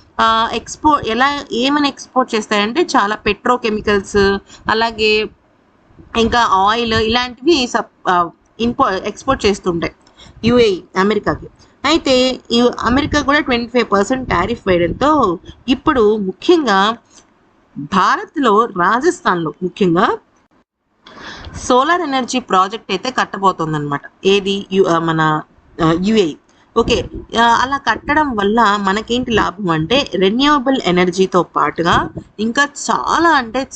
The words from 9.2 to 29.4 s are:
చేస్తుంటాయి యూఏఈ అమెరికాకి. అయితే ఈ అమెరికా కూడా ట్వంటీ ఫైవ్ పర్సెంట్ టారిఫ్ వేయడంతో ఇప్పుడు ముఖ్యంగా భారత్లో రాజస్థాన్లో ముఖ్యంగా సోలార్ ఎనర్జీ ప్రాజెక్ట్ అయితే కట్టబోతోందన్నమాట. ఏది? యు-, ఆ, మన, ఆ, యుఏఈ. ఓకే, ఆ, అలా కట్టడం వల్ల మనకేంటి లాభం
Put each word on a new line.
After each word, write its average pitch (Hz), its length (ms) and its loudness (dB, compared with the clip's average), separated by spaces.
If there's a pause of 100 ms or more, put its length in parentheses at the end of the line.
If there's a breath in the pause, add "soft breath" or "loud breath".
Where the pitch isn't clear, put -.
చేస్తుంటాయి 175 480 -2 (520 loud breath)
యూఏఈ 226 360 4 (180)
అమెరికాకి. 190 480 0 (380 soft breath)
అయితే 262 540 2 (120)
ఈ 240 180 4 (100)
అమెరికా 285 420 0
కూడా 277 180 0
ట్వంటీ 240 280 -2
ఫైవ్ 233 240 0
పర్సెంట్ 247 380 0
టారిఫ్ 196 380 -2
వేయడంతో 185 720 0 (280 loud breath)
ఇప్పుడు 240 500 2
ముఖ్యంగా 214 800 0 (800 soft breath)
భారత్లో 226 880 2
రాజస్థాన్లో 202 880 0 (100)
ముఖ్యంగా 185 540 0 (1500 loud breath)
సోలార్ 302 380 2
ఎనర్జీ 262 380 -4
ప్రాజెక్ట్ 196 520 -2
అయితే 196 200 -4
కట్టబోతోందన్నమాట. 160 920 -2 (240)
ఏది? 196 480 0
యు-, 190 140 4
ఆ, 165 120 2
మన, 160 420 0 (420)
ఆ, 165 180 2
యుఏఈ. 196 320 2 (440 soft breath)
ఓకే, 226 280 0 (340)
ఆ, - 20 4
అలా 240 360 2
కట్టడం 269 580 -2
వల్ల 208 440 2
మనకేంటి 220 520 -2
లాభం 185 380 -2